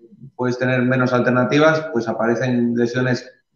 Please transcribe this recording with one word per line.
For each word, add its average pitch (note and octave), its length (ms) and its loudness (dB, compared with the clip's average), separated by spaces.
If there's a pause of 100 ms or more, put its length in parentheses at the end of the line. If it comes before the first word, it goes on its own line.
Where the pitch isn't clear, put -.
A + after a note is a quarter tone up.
(360)
puedes B2 220 -2
tener B2+ 240 0
menos B2+ 320 0
alternativas, B2+ 800 2
pues A2+ 140 -2
aparecen A#2+ 680 0
lesiones A#2+ 560 -2 (240)